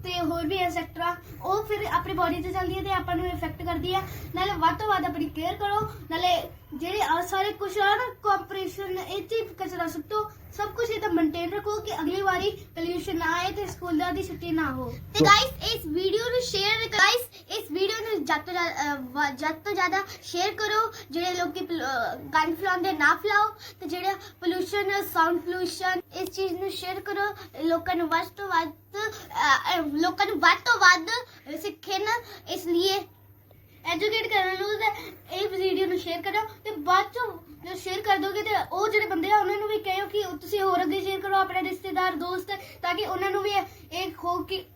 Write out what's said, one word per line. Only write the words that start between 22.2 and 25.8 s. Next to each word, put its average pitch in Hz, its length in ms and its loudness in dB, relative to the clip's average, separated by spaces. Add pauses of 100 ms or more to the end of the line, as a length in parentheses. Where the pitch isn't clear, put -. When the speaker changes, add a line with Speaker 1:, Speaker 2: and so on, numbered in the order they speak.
Speaker 2:
ਫੈਲਾਉਂਦੇ, 370 360 0
ਨਾ 311 220 6
ਫੈਲਾਓ। 415 340 4
ਤੇ - 380 -14
ਜਿਹੜਾ 359 260 -2
ਪੋਲਿਊਸ਼ਨ, 381 1000 -2
ਸਾਊਂਡ 339 280 4
ਪੋਲਿਊਸ਼ਨ, 359 600 -2 (120)